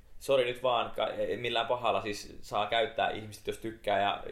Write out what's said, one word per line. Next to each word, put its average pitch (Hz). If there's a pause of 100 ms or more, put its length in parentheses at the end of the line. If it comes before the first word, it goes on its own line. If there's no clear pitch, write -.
(200)
sori 135
nyt 123
vaan, 120
ka-, 110
ei 104
millään 117
pahalla 117
siis 101
saa 107
käyttää 110
ihmiset, 107
jos 104
tykkää, 104
ja 101